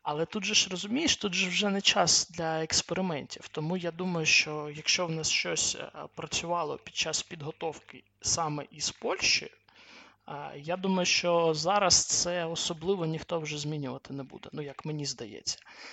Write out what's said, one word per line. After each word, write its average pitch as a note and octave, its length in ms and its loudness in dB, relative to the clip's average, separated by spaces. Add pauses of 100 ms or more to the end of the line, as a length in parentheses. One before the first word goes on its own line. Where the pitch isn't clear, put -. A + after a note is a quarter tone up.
Але D#3 240 0
тут G#3 180 -4
же G#3 100 0
ж, - 160 6
розумієш, G#3 460 0
тут F#3+ 180 -2
же F#3 140 0
вже F#3+ 220 2
не G3 100 2
час - 500 4
для D#3+ 320 -2
експериментів. E3 840 -2
Тому D#3+ 280 -2
я F3 140 -2
думаю, E3+ 360 -2
що D3+ 500 2
якщо F3 300 2
в E3 40 -4
нас D#3+ 200 -2
щось, - 440 0
е, - 180 -8 (220)
працювало E3 640 -2
під - 180 -14
час D#3 260 0
підготовки D#3 840 -8 (160)
саме D3+ 500 -2
із D3 200 -4
Польщею, - 600 0 (800)
А, C#3+ 240 -8
я D#3 200 -4
думаю, F#3+ 300 2
що E3+ 480 4
зараз F3+ 500 4
це F3 400 0
особливо E3 640 0
ніхто D#3+ 340 -2
вже D3+ 180 -4
змінювати C#3+ 560 -4
не C#3 80 -6
буде, - 300 -14
ну, D3+ 100 -6
як C#3+ 220 -10
мені D3+ 220 -2
здається. A#2+ 520 -6 (340)